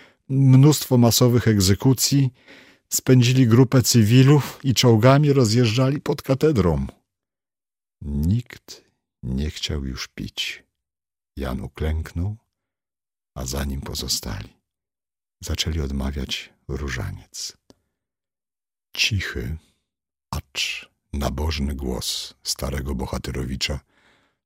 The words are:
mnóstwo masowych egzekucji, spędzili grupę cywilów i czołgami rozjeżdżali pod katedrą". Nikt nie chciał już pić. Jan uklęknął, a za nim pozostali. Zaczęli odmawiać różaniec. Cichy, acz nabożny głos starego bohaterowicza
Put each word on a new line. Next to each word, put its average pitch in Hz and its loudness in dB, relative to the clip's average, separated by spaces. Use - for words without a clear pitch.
mnóstwo 135 6
masowych 120 4
egzekucji, 120 2
spędzili 127 4
grupę 120 4
cywilów 127 4
i 131 0
czołgami 131 4
rozjeżdżali 127 2
pod - -6
katedrą". 92 0
Nikt 76 -4
nie 67 -4
chciał 73 -8
już 65 -10
pić. - -12
Jan 67 -8
uklęknął, 80 -6
a 67 -10
za 67 -6
nim 69 -8
pozostali. - -10
Zaczęli 80 -4
odmawiać 69 -8
różaniec. - -10
Cichy, 78 -4
acz - -10
nabożny 71 -4
głos - -8
starego 67 -6
bohaterowicza 65 -6